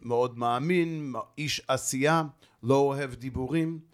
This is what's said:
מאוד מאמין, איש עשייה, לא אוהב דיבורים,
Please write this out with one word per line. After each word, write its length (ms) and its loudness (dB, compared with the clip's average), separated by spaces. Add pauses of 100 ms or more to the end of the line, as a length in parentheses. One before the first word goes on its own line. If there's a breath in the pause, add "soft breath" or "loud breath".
מאוד 360 0
מאמין, 760 0 (240)
איש 300 -4
עשייה, 540 2 (400 soft breath)
לא 120 4
אוהב 400 2
דיבורים, 640 -2 (140)